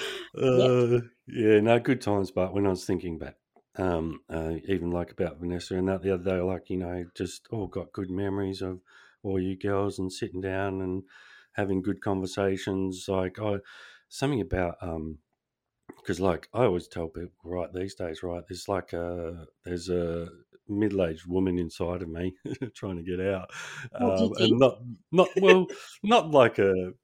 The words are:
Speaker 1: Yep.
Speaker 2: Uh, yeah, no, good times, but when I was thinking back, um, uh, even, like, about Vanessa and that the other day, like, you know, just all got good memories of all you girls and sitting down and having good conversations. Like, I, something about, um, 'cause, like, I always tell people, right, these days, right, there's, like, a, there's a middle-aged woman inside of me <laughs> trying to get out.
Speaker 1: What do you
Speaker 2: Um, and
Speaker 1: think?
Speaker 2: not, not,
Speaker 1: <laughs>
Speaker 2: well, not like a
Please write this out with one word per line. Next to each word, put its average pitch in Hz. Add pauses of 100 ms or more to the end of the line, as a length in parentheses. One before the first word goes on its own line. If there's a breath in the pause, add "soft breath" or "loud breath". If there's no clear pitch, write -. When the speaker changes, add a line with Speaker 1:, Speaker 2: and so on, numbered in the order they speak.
(520 loud breath)
Speaker 1:
Yep. 127
Speaker 2:
Uh, 120 (280)
yeah, 107
no, 117
good 123
times, 101
but 92
when 101
I 95
was 90
thinking 87
back, - (380)
um, 82
uh, 80 (120)
even, 87
like, 87
about 82
Vanessa 87
and 92
that 95
the 98
other 90
day, 92
like, 92
you 95
know, 90 (100)
just -
all 104
got 87
good 95
memories 98
of 92 (420 soft breath)
all 95
you 92
girls 101
and 92
sitting 95
down 95
and 92 (500 loud breath)
having 95
good 98
conversations. 95
Like, 95
I, 104 (520 loud breath)
something 135
about, 87
um, 80 (880)
'cause, 87
like, 90
I 123
always 90
tell 82
people, 87 (100)
right, 85
these 95
days, 82
right, 87
there's, 90
like, 92
a, 85 (180)
there's 87
a 85 (400)
middle-aged 95
woman 90
inside 87
of 85
me 90 (100)
<laughs> 117
trying 95
to 82
get 90
out. 95 (480 loud breath)
Speaker 1:
What 123
do 220
you -
Speaker 2:
Um, 107
and 120
Speaker 1:
think? -
Speaker 2:
not, 127 (320)
not, 175
Speaker 1:
<laughs> -
Speaker 2:
well, 185 (360 loud breath)
not 202
like 120
a 92 (100)